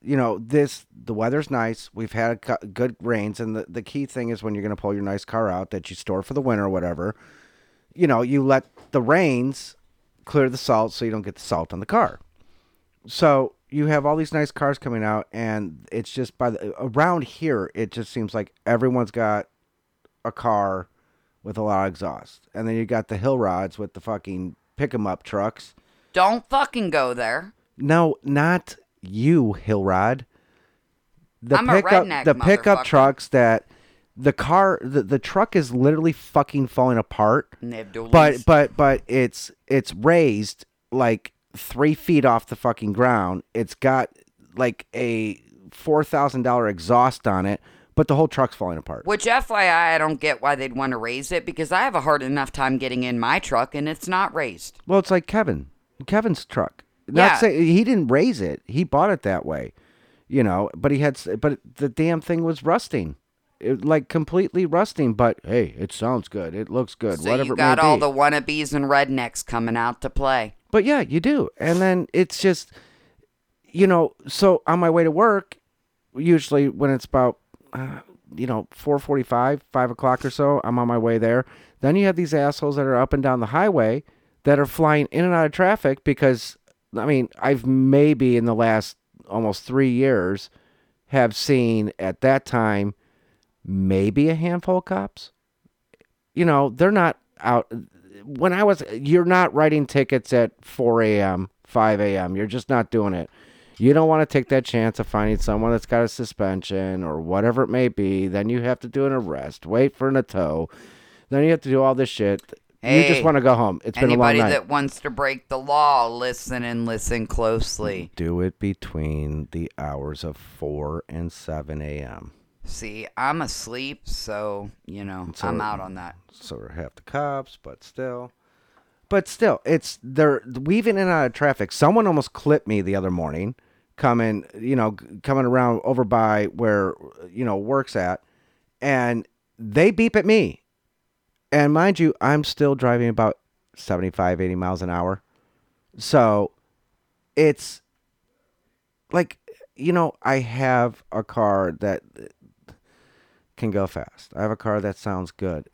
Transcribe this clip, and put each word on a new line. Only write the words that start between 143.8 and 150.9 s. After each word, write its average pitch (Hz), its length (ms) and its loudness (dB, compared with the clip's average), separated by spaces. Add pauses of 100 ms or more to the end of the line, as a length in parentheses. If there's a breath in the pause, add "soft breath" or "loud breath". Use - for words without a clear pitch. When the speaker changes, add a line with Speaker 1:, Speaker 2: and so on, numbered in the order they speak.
Speaker 1:
eighty 90 140 -2
miles 90 260 -4
an 90 80 -6
hour. 87 340 -4 (760)
So 110 540 2 (840)
it's - 460 0 (1300)
like, - 260 -2 (380)
you 151 160 -2
know, 170 300 0
I 135 160 2
have 123 640 0 (100)